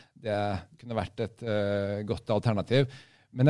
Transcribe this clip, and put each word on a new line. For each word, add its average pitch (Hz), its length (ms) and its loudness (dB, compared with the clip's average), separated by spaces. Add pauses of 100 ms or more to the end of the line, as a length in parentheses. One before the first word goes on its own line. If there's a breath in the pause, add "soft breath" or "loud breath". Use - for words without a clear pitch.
(220 soft breath)
det 104 180 -2 (400)
kunne 117 160 -6
vært 104 240 -4
et, - 220 -6
eh, 101 640 -2
godt 107 260 -6
alternativ. 113 580 2 (460 loud breath)
Men 127 140 4